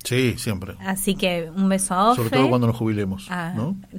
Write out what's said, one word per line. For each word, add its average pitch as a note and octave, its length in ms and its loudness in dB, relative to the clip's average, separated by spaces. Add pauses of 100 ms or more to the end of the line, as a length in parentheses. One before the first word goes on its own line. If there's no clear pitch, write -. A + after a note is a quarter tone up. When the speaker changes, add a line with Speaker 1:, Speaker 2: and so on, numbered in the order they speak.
Speaker 1:
Sí, B2 360 2
siempre. F#2+ 400 -6
Speaker 2:
Así G3 340 -2
que F3 420 -2
un F#3+ 140 2
beso F#3+ 240 0
a G3 200 4
Ofe. B3 100 0
Speaker 1:
Sobre A2+ 80 0
todo B3 180 4
cuando B2 160 4
nos A2+ 120 2
jubilemos, G#2 520 -2
Speaker 2:
Ah, F3 260 -6
Speaker 1:
¿no? E3+ 220 -2 (220)